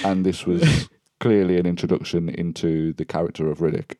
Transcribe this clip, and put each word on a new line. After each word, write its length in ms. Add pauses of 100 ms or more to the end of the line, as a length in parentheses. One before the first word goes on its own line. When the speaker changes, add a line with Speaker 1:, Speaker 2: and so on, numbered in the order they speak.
Speaker 1:
and 200
this 220
was 420 (160)
Speaker 2:
<laughs> 160
Speaker 1:
clearly 380
an 80
introduction 640
into 680
the 100
character 460
of 80
Riddick, 420